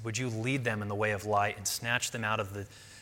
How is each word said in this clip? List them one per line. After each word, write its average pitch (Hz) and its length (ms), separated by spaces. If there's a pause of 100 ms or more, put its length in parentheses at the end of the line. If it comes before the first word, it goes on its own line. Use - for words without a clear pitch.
Would 110 120
you 127 120
lead 120 340
them 110 180
in 101 60
the 104 80
way 107 160
of 101 140
light 104 320
and 95 100
snatch - 440
them 117 120
out 107 160
of 98 140
the 101 140 (340)